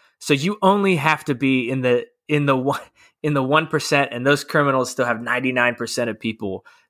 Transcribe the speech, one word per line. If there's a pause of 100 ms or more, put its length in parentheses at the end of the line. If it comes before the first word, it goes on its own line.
(180)
So
you
only
have
to
be
in
the, (220)
in
the
one, (420)
in
the
one
percent,
and
those
criminals
still
have
ninety-nine
percent
of
people (260)